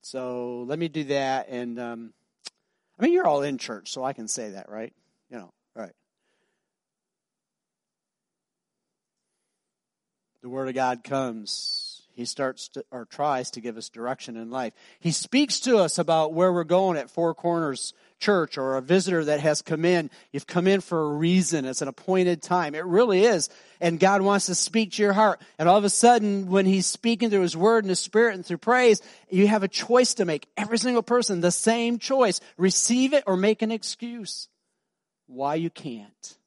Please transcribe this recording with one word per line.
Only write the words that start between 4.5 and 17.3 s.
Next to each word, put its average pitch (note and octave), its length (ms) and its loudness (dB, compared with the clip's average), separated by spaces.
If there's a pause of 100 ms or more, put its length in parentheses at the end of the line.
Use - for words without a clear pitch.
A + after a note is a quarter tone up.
that, F#2+ 180 -16
right? G#2+ 240 -12 (360)
You B2 80 -16
know, F2 160 -20 (220)
right. G#2 180 -14 (4000)
The B2 80 -16
Word C3 180 -6
of B2+ 80 -6
God B2+ 280 -2
comes. A2 920 -6 (200)
He A#2+ 120 -10
starts C3 440 -8
to, C3+ 200 -14
or A#2+ 160 -14
tries C#3+ 460 -4
to A#2+ 100 -14
give A2+ 160 -10
us A2+ 120 -16
direction A#2+ 480 -10
in A2+ 120 -12
life. B2 240 -8 (260)
He E3+ 120 -2
speaks - 500 -2
to B3 160 2
us F3 220 2
about D#3+ 340 0
where F3+ 180 4
we're F3 120 0
going F3+ 340 2
at B2+ 140 -8
Four E3+ 240 0